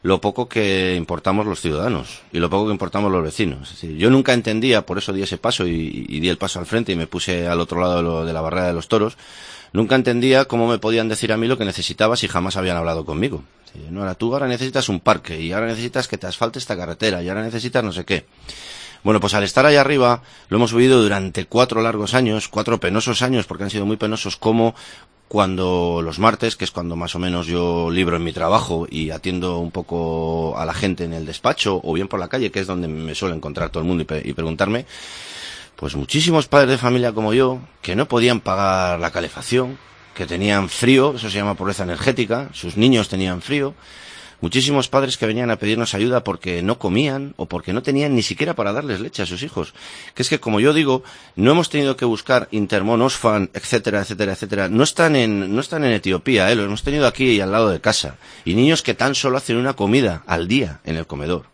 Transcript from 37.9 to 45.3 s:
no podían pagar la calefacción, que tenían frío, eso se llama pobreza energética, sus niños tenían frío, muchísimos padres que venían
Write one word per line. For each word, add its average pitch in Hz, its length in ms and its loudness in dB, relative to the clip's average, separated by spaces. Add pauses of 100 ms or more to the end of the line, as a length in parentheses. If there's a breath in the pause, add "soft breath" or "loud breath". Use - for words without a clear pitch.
no 110 120 0
podían 120 320 2
pagar 95 600 0
la 85 120 -2
calefacción, 120 680 -4 (340)
que 90 140 -6
tenían 95 420 0
frío, 135 460 4
eso 110 140 -8
se 95 80 -4
llama 101 180 -2
pobreza 95 280 -4
energética, 117 680 -2
sus 87 240 -8
niños 117 320 4
tenían 92 320 -2
frío, 143 320 -2 (680 loud breath)
muchísimos 131 480 0
padres 135 280 0
que 117 80 -2
venían 117 240 -2